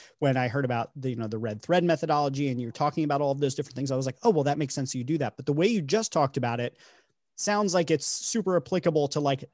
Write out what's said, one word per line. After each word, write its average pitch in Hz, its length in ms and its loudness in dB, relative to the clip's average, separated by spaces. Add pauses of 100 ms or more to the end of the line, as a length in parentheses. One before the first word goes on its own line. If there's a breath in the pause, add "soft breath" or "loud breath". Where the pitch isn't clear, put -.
(180 soft breath)
when 135 180 2
I 127 120 2
heard 135 180 -2
about 117 300 -2
the, 131 160 -6
you 117 40 -6
know, 117 120 -6
the 110 100 -6
red 110 240 -6
thread 175 220 4
methodology 147 680 2
and 123 100 -2
you're 117 120 -6
talking 147 320 -2
about 143 180 0
all 143 100 2
of 139 80 -2
those 139 140 0
different 139 220 -8
things, 135 160 -4
I 131 40 0
was 131 120 -2
like, 127 160 -6
"Oh, 233 80 6
well, 151 140 2
that 143 120 2
makes 147 160 -4
sense 131 220 -6
you 123 80 -4
do 151 160 -2
that." 123 180 -4
But 139 80 -12
the 147 80 0
way 165 140 4
you 214 160 2
just 208 280 -2
talked 143 240 2
about 120 240 -2
it 120 180 -6 (580 soft breath)
sounds 208 400 0
like 175 160 2
it's 151 160 0
super 185 500 -2
applicable 156 520 2
to, 151 100 -2
like, 139 340 0